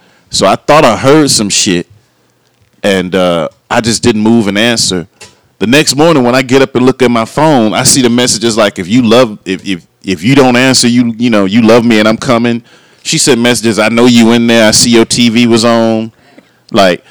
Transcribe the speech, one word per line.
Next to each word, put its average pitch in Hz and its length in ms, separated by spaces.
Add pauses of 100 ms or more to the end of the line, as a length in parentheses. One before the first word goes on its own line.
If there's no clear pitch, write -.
(300)
So - 160
I 101 80
thought 151 300
I 110 120
heard 135 340
some 101 200
shit, 87 380 (920)
and, 92 320
uh, 87 340 (200)
I 117 120
just 110 220
didn't 113 200
move 110 240
and 101 100
answer. 104 520 (520)
The 95 60
next 131 280
morning 147 300
when 120 100
I 135 60
get 131 220
up - 120
and 123 120
look 131 160
at 123 80
my 113 160
phone, 131 480
I 113 80
see 131 180
the 120 80
messages 117 480
like, 104 220
"If 87 100
you 123 140
love, 113 420
if, 92 180
if, 92 240 (160)
if 90 200
you 127 120
don't 131 220
answer, 123 320
you, 120 300
you 123 100
know, 104 160
you 101 160
love 113 240
me 117 140
and 107 100
I'm 110 80
coming." 117 480 (380)
She - 160
sent 120 240
messages, 113 360
"I 107 120
know 117 160
you 117 260
in 117 140
there. 117 200
I 110 40
see 120 180
your 113 160
T 120 240
V 120 180
was 117 200
on." 113 460 (600)
Like, 95 380